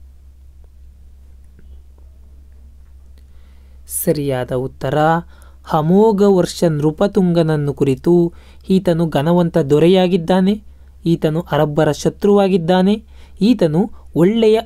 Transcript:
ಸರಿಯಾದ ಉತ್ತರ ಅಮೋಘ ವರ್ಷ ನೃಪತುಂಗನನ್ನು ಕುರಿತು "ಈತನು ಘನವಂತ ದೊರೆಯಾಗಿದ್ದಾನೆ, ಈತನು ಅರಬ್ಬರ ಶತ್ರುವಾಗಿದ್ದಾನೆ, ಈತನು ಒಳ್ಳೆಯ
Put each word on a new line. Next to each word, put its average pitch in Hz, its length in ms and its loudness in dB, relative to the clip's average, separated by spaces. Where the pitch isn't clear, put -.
ಸರಿಯಾದ 139 640 -6
ಉತ್ತರ 135 460 -6
ಅಮೋಘ 190 500 2
ವರ್ಷ 190 420 0
ನೃಪತುಂಗನನ್ನು 160 1080 0
ಕುರಿತು 170 600 0
"ಈತನು 175 400 0
ಘನವಂತ 165 480 0
ದೊರೆಯಾಗಿದ್ದಾನೆ, 185 1080 2
ಈತನು 165 360 -2
ಅರಬ್ಬರ 151 500 0
ಶತ್ರುವಾಗಿದ್ದಾನೆ, 190 1120 0
ಈತನು 190 500 0
ಒಳ್ಳೆಯ 214 500 2